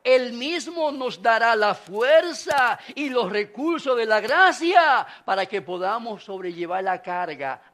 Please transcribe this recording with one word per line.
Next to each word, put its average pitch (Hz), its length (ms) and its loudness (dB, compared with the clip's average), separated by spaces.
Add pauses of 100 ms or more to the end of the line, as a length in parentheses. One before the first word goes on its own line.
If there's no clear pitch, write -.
él 254 300 2
mismo 311 580 -4
nos 254 300 -6
dará 226 340 2
la 208 200 2
fuerza 269 1040 2 (160)
y 277 160 -4
los 233 200 0
recursos 269 680 -2
de 226 80 0
la 214 140 4
gracia 330 840 4 (200)
para 190 180 0
que 190 160 -6
podamos 190 640 -6
sobrellevar 180 580 -6
la 185 200 -2
carga 151 580 -6 (140)